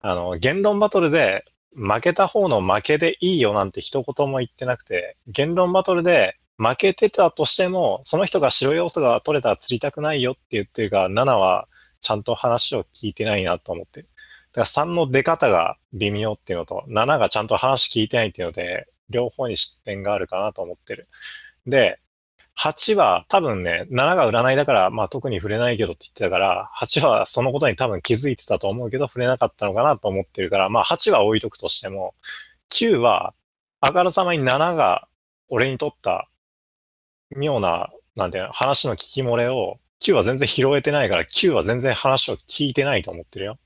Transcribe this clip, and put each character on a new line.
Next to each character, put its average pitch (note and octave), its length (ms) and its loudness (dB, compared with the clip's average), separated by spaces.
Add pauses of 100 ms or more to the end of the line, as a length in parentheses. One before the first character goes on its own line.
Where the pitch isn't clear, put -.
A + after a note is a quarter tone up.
あ F#2+ 120 -4
の、 F2 240 -4
言 C#3+ 240 0
論 G#3 180 2
バ G#3 100 2
ト G3+ 100 2
ル E3 100 2
で B2 360 2 (280)
負 G#2+ 280 0
け F3 120 0
た F#3+ 140 2
方 G3 220 0
の A#2 100 4
負 F#2+ 220 2
け D3+ 160 0
で D#3+ 240 0
い F3+ 140 2
い D#3+ 40 2
よ G#2+ 140 4
な G2+ 100 2
ん F#2+ 80 -4
て - 80 -10
一 - 240 -6
言 C#3 260 -2
も C3+ 100 -2
言 B2 80 -4
っ - 60 -14
て - 120 -10
な B2 100 -2
く - 80 -20
て、 F2+ 320 -6 (120)
言 D3 280 -2
論 F3+ 160 2
バ F#3+ 120 2
ト F#3+ 120 2
ル E3+ 80 0
で C#3 340 4 (200)
負 A2+ 180 2
け F#3+ 180 2
て G#3+ 160 2
た F3 220 4
と D3+ 140 -2
し - 100 2
て F#3 140 0
も、 E3+ 340 0
そ - 140 -2
の D3 80 2
人 F#3 160 0
が C3+ 80 4
白 C3+ 240 2
要 E3+ 160 0
素 - 100 -4
が B2 220 4
取 D3+ 160 0
れ C#3 40 0
た A#2+ 100 2
ら G2 40 2
釣 - 180 -8
り A#2 60 -4
た C#3+ 140 -4
く D3+ 80 -10
な D3+ 120 -2
い C#3+ 80 -2
よ B2 120 -2
っ - 20 -8
て - 140 -20
言 G#2 140 -4
っ - 20 -6
て - 180 -6
る G2+ 60 -2
か G2 140 4
ら、 F#2 60 0
七 B2 280 2
は F#2+ 320 2 (320)
ち - 100 -2
ゃ G#2+ 60 0
ん G#2 60 -8
と A#2 120 -2
話 A#2+ 400 -2
を G2 80 -4 (100)
聞 A2 160 -8
い F#2+ 40 -12
て - 100 -6
な G#2 140 0
い F#2+ 80 -2
な F2 120 -2
と - 140 -12
思 E2+ 120 -8
っ - 20 -16
て。 - 200 -20 (480)
だ - 20 -10
か - 60 -4
ら G2+ 40 2
三 E3 300 -2
の D#3 160 0
出 C3+ 120 2
方 D#3+ 260 2
が E2+ 280 2 (160)
微 G2+ 180 -2
妙 G#2 220 -4
っ - 60 -12
て - 140 -8
い - 20 -4
う E2+ 40 -4
の E2 60 -8
と、 - 220 -10
七 B2 300 0
が G#2 120 2
ち - 80 -2
ゃ G#2+ 60 -2
ん A2 40 -8
と G#2+ 100 0
話 C3 320 2
聞 A2 140 0
い A2 60 -4
て B2+ 80 0
な A2+ 60 2
い G#2+ 40 -2
っ F#2+ 40 -6
て - 100 -10
い F2+ 40 -4
う - 20 -4
の E2+ 40 -6
で、 F2+ 360 -8 (220)
両 A#2 200 -2
方 B2+ 180 -6
に G#2 80 -4
失 - 280 -2
点 G2 200 -8
が G2+ 100 0
あ G2+ 40 0
る F2+ 100 -6
か F#2 120 -6
な G#2 140 -4
と - 80 -12
思 F2 120 -10
っ - 40 -16
て - 180 -14
る。 - 120 -20 (580)
で、 B2 340 2 (540)
八 - 420 -2
は G#2 340 4
多 G3 100 4
分 A#2 220 -2
ね、 F2 280 -4
七 C#3 260 2
が D3+ 140 2
占 A#2+ 240 2
い - 20 2
だ C#3+ 100 2
か C#3 80 2
ら、 F#2+ 160 4
ま A2 140 -4
あ、 F#2+ 60 -4
特 - 200 -6
に G2+ 80 -4
触 G2 120 -6
れ G#2 100 -2
な A#2+ 100 0
い A#2 80 -2
け A2 80 0
ど F2 80 -6
っ - 20 -8
て - 100 -20
言 - 60 -20
っ - 20 -20
て - 100 -8
た F#2 60 0
か F2+ 100 0
ら、 F#2+ 340 0
八 - 280 -2
は A2+ 240 4
そ - 180 -4
の C3 80 0
こ C#3 80 -4
と C#3 100 2
に G#2 60 -2
多 C3 120 -2
分 G2 140 -4
気 A#2 140 0
づ C3+ 140 -2
い A#2+ 60 -2
て - 100 -20
た G2+ 120 -2
と G2 100 -4
思 A#2 180 -4
う A2 40 -8
け B2+ 80 -6
ど、 C#3+ 100 -2
触 - 120 -12
れ B2 80 0
な B2+ 100 0
か A#2+ 80 2
っ - 100 -4
た G#2 120 -4
の F#2+ 80 -2
か A#2 80 2
な C#3+ 140 2
と G#2+ 100 -4
思 F#2+ 160 -2
っ - 20 -6
て - 160 -10
る F2+ 80 -2
か G2 80 0
ら、 F#2+ 120 2
ま A2 100 2
あ、 F#2+ 40 2
八 F3 280 0
は B2 120 4
置 G#2+ 140 2
い - 20 0
と A2 100 -8
く - 80 -16
と F2+ 100 -8
し - 140 0
て G2 80 -10
も、 F#2+ 260 -10 (540)
九 A3+ 280 2
は A#2 360 2 (460)
あ C#3 120 4
か F3+ 120 2
ら F3+ 80 2
さ F#3 120 0
ま F3 100 0
に D3+ 100 0
七 C#3+ 300 2
が A#2 340 2 (420)
俺 C3 200 0
に B2+ 80 -6
と D3+ 120 -4
っ - 20 -10 (100)
た - 280 -4 (1080)
妙 C#3 240 -2
な、 F2 320 -2 (240)
な F#2 140 -4
ん - 20 -10
て F#2 80 -6
い - 20 -6
う F#2 40 -6
の、 - 60 -12
話 C3+ 360 0
の A#2+ 60 -2
聞 F#2+ 40 -6
き - 240 -8
漏 A#2+ 140 -2
れ A#2+ 140 0
を、 G#2+ 280 -4 (220)
九 G3+ 140 2
は A2+ 100 4
全 A#2+ 120 0
然 C3 120 0
拾 C3 280 0
え C#3 60 0
て D3 100 -2
な D3 120 0
い G2+ 60 0
か F#2 60 0
ら、 E2 100 0
九 - 260 0
は A2 100 2
全 A2+ 180 -2
然 A#2+ 140 0
話 C3 380 0
を G2 60 -6
聞 - 280 -6
い C3+ 80 -2
て C#3 120 0
な C#3 120 0
い F#2 60 -4
と - 80 -12
思 E2+ 100 -12
っ - 40 -16
て - 140 -18
る F#2+ 60 -6
よ。 A2 200 -10